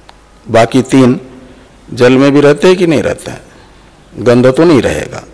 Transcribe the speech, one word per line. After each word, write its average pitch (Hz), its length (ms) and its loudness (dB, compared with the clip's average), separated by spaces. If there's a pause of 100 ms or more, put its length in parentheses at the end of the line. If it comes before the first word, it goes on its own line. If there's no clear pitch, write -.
(500)
बाकी 117 320 0
तीन 131 400 0 (720)
जल 123 200 2
में 139 180 2
भी 143 100 2
रहते 147 260 2
हैं 185 100 2
कि 185 100 -2
नहीं 135 160 -2
रहते - 280 -8
हैं? - 100 -18 (760)
गंध 123 360 2
तो 160 100 0
नहीं 160 180 2
रहेगा 92 420 -6 (100)